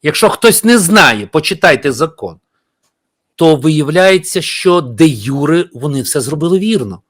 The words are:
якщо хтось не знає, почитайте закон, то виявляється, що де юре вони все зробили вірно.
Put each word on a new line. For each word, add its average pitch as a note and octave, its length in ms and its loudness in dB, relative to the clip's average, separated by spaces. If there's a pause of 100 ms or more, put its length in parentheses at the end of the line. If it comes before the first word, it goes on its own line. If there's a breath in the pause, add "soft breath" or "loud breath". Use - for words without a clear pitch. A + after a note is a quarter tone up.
якщо D3+ 260 0
хтось - 360 2
не A#3+ 140 4
знає, D#3+ 480 2
почитайте D#3 640 0
закон, A2+ 440 -6 (1000)
то D#3+ 200 4
виявляється, D#3+ 880 0
що - 380 0
де B2+ 280 0
юре C#3 640 -2
вони C3+ 300 -6
все C#3 180 -4
зробили D#3 380 -2
вірно. D#3 520 -4